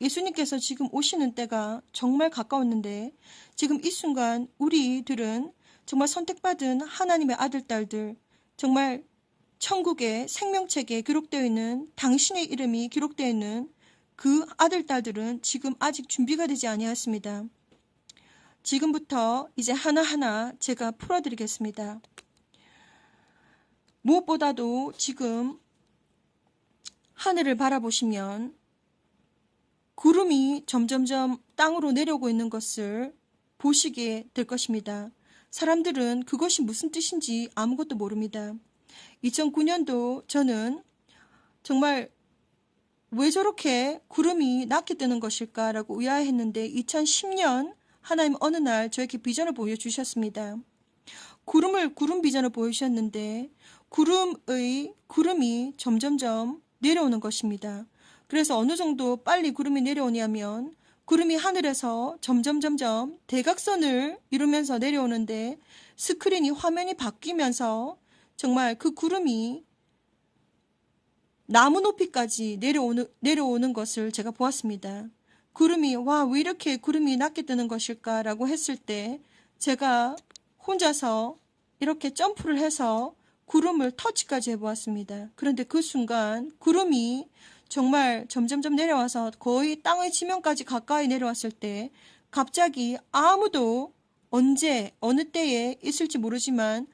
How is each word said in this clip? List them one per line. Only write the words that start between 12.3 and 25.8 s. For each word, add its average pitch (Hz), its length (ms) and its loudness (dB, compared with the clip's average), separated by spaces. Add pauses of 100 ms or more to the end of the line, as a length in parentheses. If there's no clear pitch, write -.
이름이 240 440 -2
기록되어 294 380 -2
있는 226 440 -4 (440)
그 294 300 2 (120)
아들, 330 280 4
딸들은 233 560 -4
지금 262 380 -4
아직 294 280 -4
준비가 302 400 0
되지 254 200 -2
아니하였습니다. 214 800 -4 (1160)
지금부터 277 920 0
이제 240 160 -2
하나하나 277 880 0
제가 240 320 -4
풀어드리겠습니다. 220 1080 -6 (2000)
무엇보다도 277 960 2
지금 247 600 -4 (1600)